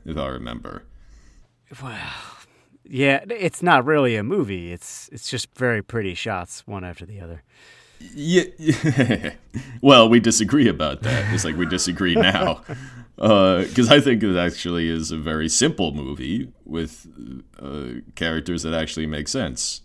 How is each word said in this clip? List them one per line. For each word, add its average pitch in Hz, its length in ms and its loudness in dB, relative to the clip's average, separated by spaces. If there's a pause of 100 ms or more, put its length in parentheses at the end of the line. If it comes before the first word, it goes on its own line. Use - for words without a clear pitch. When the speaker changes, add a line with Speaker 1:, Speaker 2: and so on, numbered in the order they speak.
Speaker 1:
if 78 120 -8
I 69 100 -4
remember. 57 560 -12 (1000)
Speaker 2:
Well, 120 160 -14 (840)
yeah, 135 460 0
it's 196 340 -4
not 147 220 6
really 139 300 4
a 104 80 -2
movie. 101 480 -4
It's, - 400 -16
it's - 180 -12
just - 260 -8
very 120 260 0
pretty 98 320 -6
shots, 90 540 -8
one 98 160 -10
after 87 220 -14
the 101 140 -16
other. 82 240 -14 (720)
Speaker 1:
Yeah. 165 300 2 (960)
<laughs> - 40 -20 (380)
Well, 123 260 10
we 117 140 8
disagree 117 480 2
about 73 320 -2
that. 110 320 -2
It's 107 100 -2
like 80 140 -4
we 87 80 0
disagree 87 500 0
now. 92 520 2
<laughs> - 40 -14 (480)
Uh, 95 440 6 (120)
'cause 123 160 4
I 147 80 10
think 120 240 2
it 95 120 2
actually 87 540 -2
is 80 220 -4
a 80 60 -6
very 78 300 -4
simple 87 460 0
movie 71 580 -8 (140)
with, 80 400 -8 (540)
uh, 65 420 -10 (140)
characters 80 480 -8
that 80 100 -6
actually 80 320 -6
make 78 220 -8
sense. - 580 -8